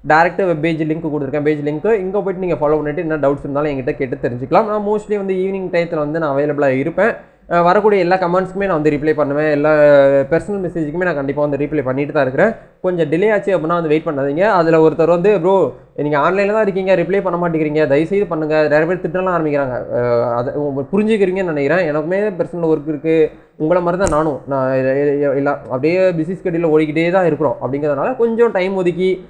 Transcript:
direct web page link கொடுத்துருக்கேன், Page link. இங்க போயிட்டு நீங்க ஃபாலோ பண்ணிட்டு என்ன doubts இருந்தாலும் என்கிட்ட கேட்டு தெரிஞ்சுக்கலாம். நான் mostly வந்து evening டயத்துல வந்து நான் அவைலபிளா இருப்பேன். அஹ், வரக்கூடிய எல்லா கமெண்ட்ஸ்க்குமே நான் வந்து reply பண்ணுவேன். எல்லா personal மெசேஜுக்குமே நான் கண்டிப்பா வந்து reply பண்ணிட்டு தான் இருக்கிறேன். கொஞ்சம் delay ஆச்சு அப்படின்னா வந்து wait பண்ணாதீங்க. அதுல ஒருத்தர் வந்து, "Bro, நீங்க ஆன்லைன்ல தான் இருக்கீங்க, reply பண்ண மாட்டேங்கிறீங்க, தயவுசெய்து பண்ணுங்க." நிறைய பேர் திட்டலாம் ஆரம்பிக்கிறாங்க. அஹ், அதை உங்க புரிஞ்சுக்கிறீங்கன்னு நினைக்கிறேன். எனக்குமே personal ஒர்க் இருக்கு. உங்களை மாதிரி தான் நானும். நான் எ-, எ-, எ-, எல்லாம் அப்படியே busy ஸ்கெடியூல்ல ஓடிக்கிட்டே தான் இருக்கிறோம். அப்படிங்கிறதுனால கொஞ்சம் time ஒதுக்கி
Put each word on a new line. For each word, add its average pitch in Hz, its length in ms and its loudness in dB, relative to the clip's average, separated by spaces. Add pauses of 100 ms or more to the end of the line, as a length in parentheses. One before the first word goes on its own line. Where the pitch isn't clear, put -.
direct 170 360 4
web 165 180 0
page 160 200 -2
link 160 220 -4
கொடுத்துருக்கேன், 147 400 -4
Page 147 200 0
link. 151 340 -2
இங்க 190 200 -4
போயிட்டு 190 260 -4
நீங்க 170 120 -2
ஃபாலோ 151 200 0
பண்ணிட்டு 147 280 -4
என்ன 156 140 -4
doubts 139 260 0
இருந்தாலும் 147 280 -2
என்கிட்ட 131 220 -4
கேட்டு 135 260 -4
தெரிஞ்சுக்கலாம். 135 460 0
நான் 208 200 -4
mostly 208 300 -4
வந்து 196 200 -4
evening 190 340 -4
டயத்துல 170 260 -2
வந்து 151 220 -4
நான் 156 140 -2
அவைலபிளா 143 460 0
இருப்பேன். 180 340 0 (360)
அஹ், 175 140 2
வரக்கூடிய 202 380 4
எல்லா 175 160 2
கமெண்ட்ஸ்க்குமே 185 500 -2
நான் 175 120 0
வந்து 151 120 2
reply 147 240 0
பண்ணுவேன். 147 360 0
எல்லா 147 200 2 (520)
personal 165 380 -2
மெசேஜுக்குமே 170 440 -4
நான் 175 100 0
கண்டிப்பா 143 280 -2
வந்து 147 140 0
reply 143 260 -2
பண்ணிட்டு 135 300 -2
தான் 143 100 2
இருக்கிறேன். 143 300 2 (300)
கொஞ்சம் 175 260 0
delay 185 220 2
ஆச்சு 202 200 0
அப்படின்னா 165 240 0
வந்து 165 140 -2
wait 156 180 2
பண்ணாதீங்க. 143 340 -2 (100)
அதுல 165 300 4
ஒருத்தர் 160 280 4
வந்து, 175 300 4
"Bro, 180 160 2 (420)
நீங்க 147 220 -2
ஆன்லைன்ல 190 340 2
தான் 220 100 2
இருக்கீங்க, 190 320 0
reply 180 280 0
பண்ண 175 160 -2
மாட்டேங்கிறீங்க, 156 500 0
தயவுசெய்து 165 380 0
பண்ணுங்க." 156 360 0
நிறைய 151 240 2
பேர் 180 160 -2
திட்டலாம் 185 320 -2
ஆரம்பிக்கிறாங்க. 147 400 -2 (180)
அஹ், 120 400 0
அதை 123 240 -2
உங்க 143 260 -4
புரிஞ்சுக்கிறீங்கன்னு 190 680 0
நினைக்கிறேன். 151 340 0
எனக்குமே 156 340 -2 (140)
personal 170 340 -4
ஒர்க் 156 200 0
இருக்கு. 160 280 0 (400)
உங்களை 170 260 0
மாதிரி 175 180 0
தான் 175 140 0
நானும். 151 320 0
நான் 131 260 -2
எ-, 131 240 0
எ-, 143 240 0
எ-, 143 160 0
எல்லாம் 143 260 -2
அப்படியே 170 480 0
busy 165 240 -4
ஸ்கெடியூல்ல 170 380 -2
ஓடிக்கிட்டே 156 380 2
தான் 185 160 2
இருக்கிறோம். 147 300 0
அப்படிங்கிறதுனால 147 600 -2
கொஞ்சம் 233 360 0
time 190 220 -2
ஒதுக்கி 180 360 0 (200)